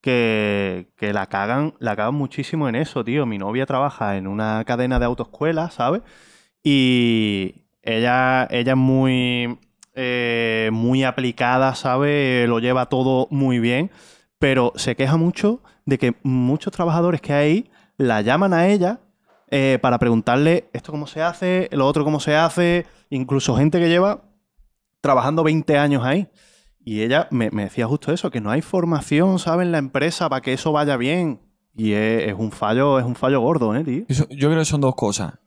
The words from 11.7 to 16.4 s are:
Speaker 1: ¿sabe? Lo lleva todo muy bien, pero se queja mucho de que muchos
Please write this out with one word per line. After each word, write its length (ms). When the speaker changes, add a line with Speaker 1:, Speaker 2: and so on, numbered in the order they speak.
Speaker 1:
¿sabe? 720
Lo 140
lleva 260
todo 440
muy 280
bien, 320
pero 380
se 200
queja 200
mucho 460
de 120
que 240
muchos 500